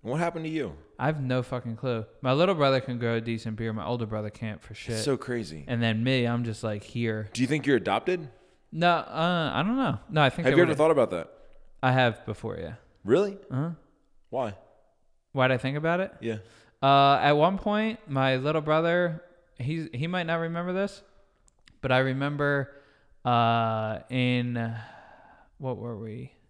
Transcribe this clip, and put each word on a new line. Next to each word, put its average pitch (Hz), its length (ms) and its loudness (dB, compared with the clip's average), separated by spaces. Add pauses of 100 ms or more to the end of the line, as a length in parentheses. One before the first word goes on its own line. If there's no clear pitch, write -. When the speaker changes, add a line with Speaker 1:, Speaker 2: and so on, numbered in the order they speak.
Speaker 1:
What 131 180 -4
happened 170 240 -4
to 160 60 -6
you? 135 240 -4 (260)
Speaker 2:
I 123 60 -2
have 151 140 -2
no 127 220 0
fucking 120 340 -8
clue. 113 300 -4 (160)
My 127 100 2
little 175 220 4
brother 139 260 4
can 123 200 -6
grow 117 160 0
a 113 40 0
decent 113 360 -6
beard. 113 180 -4
My 107 100 -6
older 117 220 -4
brother 107 240 -6
can't 110 320 -10
for - 120 -18
shit. - 200 -8
Speaker 1:
It's 110 100 -4
so 135 120 2
crazy. 85 500 -6
Speaker 2:
And 117 160 0
then 113 220 2
me, 127 200 2
I'm 120 200 0
just, 113 180 -6
like, 107 220 -6
here. 110 480 -4
Speaker 1:
Do 120 100 -2
you 123 60 0
think 139 180 0
you're 139 100 6
adopted? 131 520 0 (420)
Speaker 2:
No, 170 200 2
uh, 165 600 0
I 104 140 0
don't 233 100 0
know. 190 220 0 (100)
No, 156 140 2
I 135 80 6
think 165 160 -6
Speaker 1:
Have 131 60 6
Speaker 2:
they 139 60 6
Speaker 1:
you 175 40 10
ever 165 60 6
Speaker 2:
would've 151 100 2
Speaker 1:
thought 156 140 6
about 127 180 4
that? 85 220 -6 (500)
Speaker 2:
I 131 80 4
have 127 340 2
before, - 360 -8
yeah. 85 140 -10 (300)
Speaker 1:
Really? 190 320 2 (140)
Speaker 2:
Uh-huh. 143 200 -4 (600)
Speaker 1:
Why? 117 240 -4 (800)
Speaker 2:
Why'd 131 200 2
I 127 40 2
think 135 200 -4
about 165 240 -2
it? 196 200 -6
Speaker 1:
Yeah. 110 180 -6 (440)
Speaker 2:
Uh, 139 400 6
at 147 100 6
one 170 260 4
point, 214 500 -2
my 135 280 2
little 151 240 0
brother, 165 600 0 (360)
he's, 156 340 -4
he 127 140 -4
might 180 200 -4
not 165 100 0
remember 170 360 -4
this, 196 300 -4 (800)
but 131 120 -2
I 127 60 6
remember, 139 720 0 (540)
uh, 113 760 2 (100)
in, 123 460 0
uh, 117 220 -4 (800)
what 127 200 -6
were 113 180 -10
we? 113 360 -12 (180)